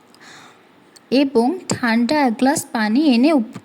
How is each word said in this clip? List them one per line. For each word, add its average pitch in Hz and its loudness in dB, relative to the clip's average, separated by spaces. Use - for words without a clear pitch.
এবং 269 0
ঠান্ডা 240 -2
এক 254 2
গ্লাস 269 -2
পানি 226 0
এনে 269 4
উপ-, 233 -2